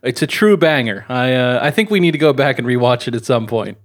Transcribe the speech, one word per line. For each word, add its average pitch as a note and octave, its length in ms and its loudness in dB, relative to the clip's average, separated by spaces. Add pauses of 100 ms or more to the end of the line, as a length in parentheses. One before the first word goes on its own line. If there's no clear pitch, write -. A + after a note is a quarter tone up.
it's B2 200 -4
a D3+ 40 -2
true G#3 300 2
banger. C3 520 0
I, B2+ 240 0
uh, B2+ 300 0
I D3 100 0
think G#3+ 180 0
we G#3 100 2
need E3+ 120 2
to D3+ 60 -2
go D3+ 140 4
back C3+ 260 0
and A#2+ 100 -4
rewatch B2 400 0
it A#2+ 80 -4
at A2 80 -6
some A#2 220 0
point. G#2+ 380 -6